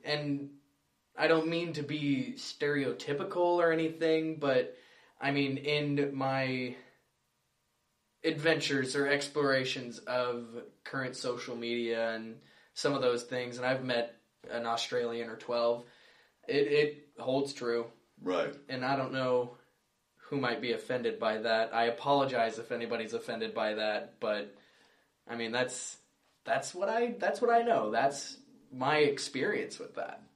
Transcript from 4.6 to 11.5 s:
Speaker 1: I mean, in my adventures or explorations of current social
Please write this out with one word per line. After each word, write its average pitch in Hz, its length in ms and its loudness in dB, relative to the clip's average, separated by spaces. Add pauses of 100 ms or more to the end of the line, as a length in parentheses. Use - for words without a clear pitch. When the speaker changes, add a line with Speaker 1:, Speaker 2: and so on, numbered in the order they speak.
Speaker 1:
I 139 120 0
mean, 139 260 0
in 143 580 0
my 131 600 -2 (1500)
adventures 143 720 2
or 143 100 2
explorations 135 920 0
of 120 600 -2 (220)
current 131 320 -6
social 123 400 -6